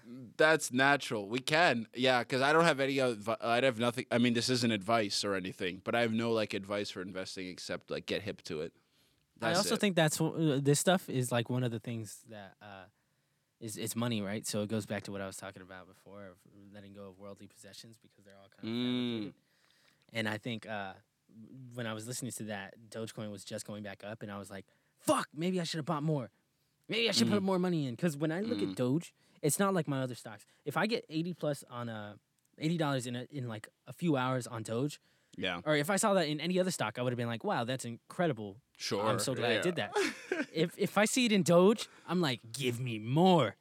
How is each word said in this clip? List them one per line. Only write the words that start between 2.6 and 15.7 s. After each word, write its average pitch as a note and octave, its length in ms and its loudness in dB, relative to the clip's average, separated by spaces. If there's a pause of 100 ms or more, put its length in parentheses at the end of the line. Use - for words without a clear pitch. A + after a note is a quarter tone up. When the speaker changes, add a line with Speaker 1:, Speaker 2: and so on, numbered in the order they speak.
Speaker 1:
have D3 160 4
any C3+ 160 0
advi-, A2+ 440 0
I A#2 200 2
have B2+ 180 4
nothing. A#2+ 320 0
I A#2 80 4
mean, A#2+ 160 6
this A2+ 140 0
isn't B2 240 2
advice G#2+ 520 0
or G2+ 100 0
anything, F#2 500 -4
but A2+ 100 -2
I A#2 60 4
have A#2 120 2
no, A#2 200 0
like, A2 220 0
advice G2+ 360 -4
for F#2+ 120 -8
investing F#2 460 -8
except, F2 420 -8
like, D#2 160 -6
get F#2+ 160 -2
hip G2+ 220 -8
to D#2 180 -6
it. - 100 -8 (680)
Speaker 2:
I A2+ 60 2
Speaker 1:
That's E3+ 100 4
Speaker 2:
also G#3+ 160 0
Speaker 1:
it. - 60 0
Speaker 2:
think G3+ 160 2
that's D#3 200 4
wh-, E3 60 2 (160)
uh, D3+ 240 4
this C#3+ 180 4
stuff F#3 300 2
is, B2+ 200 -2
like, A#2+ 200 0
one B2 140 0
of A#2+ 60 0
the A2+ 100 -4
things A2+ 400 -10 (100)
that, G2+ 320 -16
uh, G2 220 -16 (760)
is, A2+ 160 -10
it's G#2+ 180 -6
money, A2+ 280 -2
right? G2+ 240 -6
So G#2 160 -2
it G#2 80 -4
goes A2 160 -2
back G2+ 160 -6
to G2+ 100 -10
what G2 80 -6
I G2 60 -6
was F#2 100 -10
talking F#2+ 240 -12
about F#2 260 -16